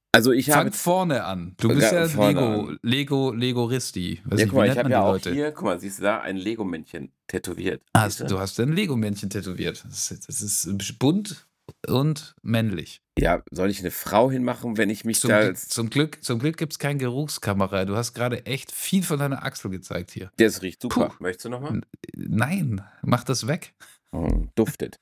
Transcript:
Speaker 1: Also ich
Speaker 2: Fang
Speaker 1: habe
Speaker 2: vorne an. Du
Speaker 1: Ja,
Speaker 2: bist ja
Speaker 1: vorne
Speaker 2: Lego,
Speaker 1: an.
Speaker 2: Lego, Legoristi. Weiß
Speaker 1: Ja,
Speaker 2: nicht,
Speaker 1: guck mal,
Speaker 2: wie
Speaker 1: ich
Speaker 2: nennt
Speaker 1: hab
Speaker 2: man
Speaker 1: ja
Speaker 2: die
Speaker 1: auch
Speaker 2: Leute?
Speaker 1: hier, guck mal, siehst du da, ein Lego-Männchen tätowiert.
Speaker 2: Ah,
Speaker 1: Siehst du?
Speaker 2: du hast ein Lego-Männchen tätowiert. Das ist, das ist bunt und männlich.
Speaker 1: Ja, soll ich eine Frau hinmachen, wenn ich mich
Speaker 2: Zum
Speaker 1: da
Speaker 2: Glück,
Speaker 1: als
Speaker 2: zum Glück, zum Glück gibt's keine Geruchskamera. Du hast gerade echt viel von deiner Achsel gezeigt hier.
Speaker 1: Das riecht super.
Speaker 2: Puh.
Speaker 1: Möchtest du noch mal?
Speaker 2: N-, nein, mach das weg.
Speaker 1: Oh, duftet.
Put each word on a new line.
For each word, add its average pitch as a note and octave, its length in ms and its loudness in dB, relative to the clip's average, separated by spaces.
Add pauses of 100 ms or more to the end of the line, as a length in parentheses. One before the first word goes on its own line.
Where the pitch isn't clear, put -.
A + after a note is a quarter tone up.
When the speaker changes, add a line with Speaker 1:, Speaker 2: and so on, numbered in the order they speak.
(120)
Speaker 1:
Also A#2 200 8
ich B2+ 140 4
Speaker 2:
Fang C#3+ 200 6
Speaker 1:
habe - 60 -2
Speaker 2:
vorne F3 520 2
an. F#2 340 -6
Du A2+ 100 4
Speaker 1:
Ja, A#2+ 60 4
Speaker 2:
bist C#3+ 180 4
ja E3+ 160 4
Speaker 1:
vorne G#2 320 4
Speaker 2:
Lego, G#2+ 280 0
Speaker 1:
an. D2+ 140 -8
Speaker 2:
Lego, C3+ 500 2
Legoristi. A#2 920 -2
Weiß G2+ 140 0
Speaker 1:
Ja, G#2+ 60 6
Speaker 2:
nicht, G#2 60 2
Speaker 1:
guck C3 80 2
mal, A2+ 80 8
Speaker 2:
wie - 40 6
Speaker 1:
ich C3+ 40 2
Speaker 2:
nennt A#2+ 40 0
Speaker 1:
hab B2 60 2
Speaker 2:
man B2+ 80 2
Speaker 1:
ja B2 80 4
Speaker 2:
die G2+ 60 4
Speaker 1:
auch G2 60 6
Speaker 2:
Leute? F#2+ 220 -2
Speaker 1:
hier, D3 180 -2
guck - 120 -8
mal, F2+ 160 -2
siehst G2 180 -10
du F#2+ 60 -12
da, G#2 160 2
ein F#2+ 160 -6
Lego-Männchen F#2 720 -6 (160)
tätowiert. F2+ 560 -6 (120)
Speaker 2:
Ah, G#2+ 140 4
Speaker 1:
Siehst - 120 -8
du? C3 60 -6
Speaker 2:
du G2 120 -2
hast G2 220 -4
ein C3 120 0
Lego-Männchen A2+ 580 -2
tätowiert. F2+ 560 -6
Das - 240 -8
ist, - 180 -14
das - 140 -6
ist G2 560 -4
bunt F3+ 500 0 (400)
und D3 540 0
männlich. A2 580 -2 (180)
Speaker 1:
Ja, E2+ 320 4
soll F#2 200 0
ich G2 100 -4
eine F2+ 100 -2
Frau A2+ 400 4
hinmachen, A#2+ 460 -2
wenn G#2 140 4
ich G#2 140 -4
mich A2+ 160 0
Speaker 2:
Zum A2+ 100 4
Speaker 1:
da G#2 100 6
Speaker 2:
Glück, G#2+ 100 6
Speaker 1:
als - 180 -8
Speaker 2:
zum A#2 200 -2
Glück, D3 340 0
zum A#2+ 160 -2
Glück D#3 200 -2
gibt's D#3 200 -6
keine C#3+ 200 -2
Geruchskamera. G#2+ 840 -2
Du G2 120 -2
hast A#2 160 -2
gerade A#2+ 320 -4
echt B2+ 260 -6
viel - 320 0
von D#3 160 -2
deiner C#3 260 -2
Achsel - 260 -8
gezeigt F2+ 400 -8
hier. - 260 -10
Speaker 1:
Das A2 260 4
riecht F#2 200 -8
super. - 280 0
Speaker 2:
Puh. - 120 -18
Speaker 1:
Möchtest F2+ 240 -6
du - 20 -10
noch B2 120 -8
mal? C#3 100 -8
Speaker 2:
N-, - 160 -4 (280)
nein, A#2 680 -2 (200)
mach B2 220 2
das B2 220 -2
weg. D3+ 260 -4 (400)
Speaker 1:
Oh, - 320 0 (120)
duftet. - 460 -2